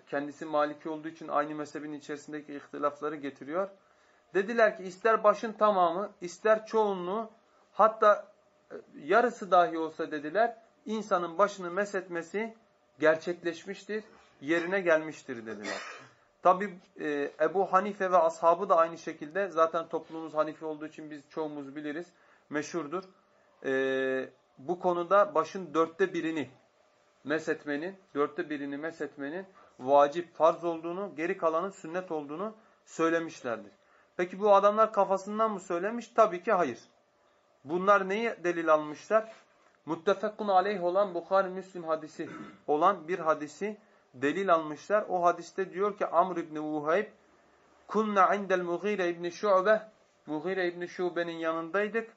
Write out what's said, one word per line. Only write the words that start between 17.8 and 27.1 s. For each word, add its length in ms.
ve 40
ashabı 520
da 80
aynı 220
şekilde, 500
zaten 400
toplumumuz 460
Hanifi 300
olduğu 220
için 240
biz 200
çoğumuz 460
biliriz, 300
meşhurdur. 540
E, 640
bu 220
konuda 540
başın 400
dörtte 400
birini 360